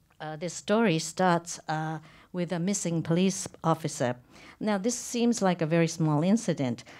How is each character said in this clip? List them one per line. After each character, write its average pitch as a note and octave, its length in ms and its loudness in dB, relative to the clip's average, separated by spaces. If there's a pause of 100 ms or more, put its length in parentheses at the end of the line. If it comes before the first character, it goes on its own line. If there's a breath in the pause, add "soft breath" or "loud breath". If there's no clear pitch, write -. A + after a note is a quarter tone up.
(200)
uh, D#3 180 -10
this E3+ 160 -8
story G#3 440 2
starts, E3+ 720 0
uh, D#3 320 -4 (340 loud breath)
with F3 180 -4
a F3 80 -2
missing E3+ 440 -2
police F3+ 440 2 (160)
officer. D#3 520 0 (440 loud breath)
Now, G#3 200 0
this A#3+ 160 -2
seems A#3 460 -2
like F3+ 200 2
a D#3 60 0
very E3 200 4
small D#3 360 2
incident, D#3+ 600 0 (160 loud breath)